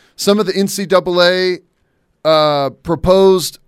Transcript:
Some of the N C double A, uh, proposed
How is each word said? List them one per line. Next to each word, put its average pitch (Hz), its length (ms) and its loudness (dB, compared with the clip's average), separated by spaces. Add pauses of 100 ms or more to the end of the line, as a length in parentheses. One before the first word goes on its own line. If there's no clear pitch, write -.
(160)
Some 208 240 0
of 202 60 -2
the 180 100 -4
N 196 100 -2
C 196 200 -6
double 175 360 0
A, 180 360 0 (680)
uh, 151 460 0
proposed 185 960 0